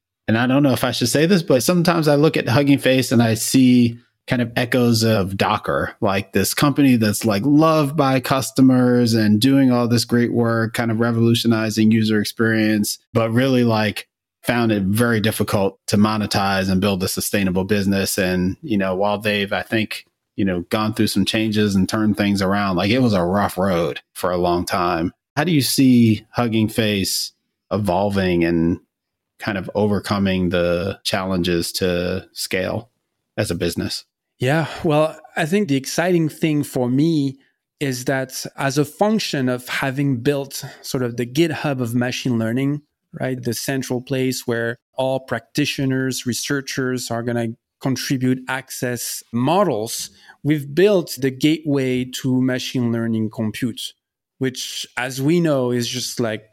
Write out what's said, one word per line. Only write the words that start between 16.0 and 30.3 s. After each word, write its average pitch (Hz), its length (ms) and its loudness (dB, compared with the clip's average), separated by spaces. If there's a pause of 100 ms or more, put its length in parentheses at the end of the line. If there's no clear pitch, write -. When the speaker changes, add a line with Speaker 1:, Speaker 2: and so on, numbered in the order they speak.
Speaker 1:
and 92 80 2
build 95 240 0
a 92 40 0
sustainable 95 560 -2
business. 98 560 0
And, 92 420 0
you 117 160 -2
know, 95 180 0
while 101 220 0
they've, 104 340 -2
I 92 120 -2
think, - 420 -4 (300)
you 104 100 -2
know, 90 240 0
gone 110 240 -2
through 107 140 2
some 95 180 0
changes 107 480 0
and 92 160 2
turned 107 260 0
things 101 260 0
around, 98 340 0
like, 101 160 0
it 131 100 2
was 117 120 2
a 90 100 2
rough 101 340 0
road 85 420 0 (140)
for - 160 -4
a 90 80 -2
long 87 260 0
time. 87 480 -2 (240)
How 147 80 0
do 175 80 0
you 147 100 4
see 120 600 4 (100)
Hugging 110 360 0
Face 104 600 -2 (400)
evolving 95 720 0
and 85 360 2 (600)
kind 101 180 -6
of 92 160 -10
overcoming 98 760 0